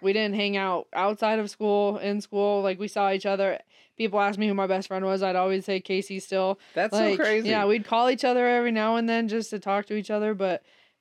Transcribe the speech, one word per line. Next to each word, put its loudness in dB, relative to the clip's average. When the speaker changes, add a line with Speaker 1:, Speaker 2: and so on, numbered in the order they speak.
Speaker 1:
we 2
didn't 0
hang 0
out -2
outside 0
of -4
school, 0
in -4
school. 0
Like, -2
we -6
saw 0
each -2
other. 0
People 0
asked 0
me 2
who 2
my 0
best -2
friend -4
was. 0
I'd 0
always 0
say -2
Casey -4
still. -2
Speaker 2:
That's -2
so 2
Speaker 1:
Like, 2
Speaker 2:
crazy. 0
Speaker 1:
yeah, 2
we'd 2
call 2
each 0
other 4
every 2
now 0
and 0
then 0
just -4
to -6
talk -2
to -6
each -4
other, 0
but -2